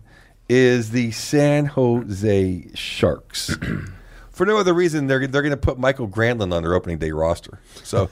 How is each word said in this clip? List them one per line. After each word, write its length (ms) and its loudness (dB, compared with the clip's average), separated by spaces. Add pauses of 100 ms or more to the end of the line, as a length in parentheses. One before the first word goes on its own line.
(500)
is 420 4
the 200 0
San 540 2
Jose 1120 0
Sharks. 800 -2 (380)
<clears throat> 380 -20
For 160 0
no 100 2
other 160 4
reason, 340 0
they're, 200 2
they're 160 0
gonna 140 0
put 220 -2
Michael 280 0
Granlund 460 0
on 100 0
their 100 0
opening 240 -2
day 140 -4
roster. 480 -4 (240)
So 280 -2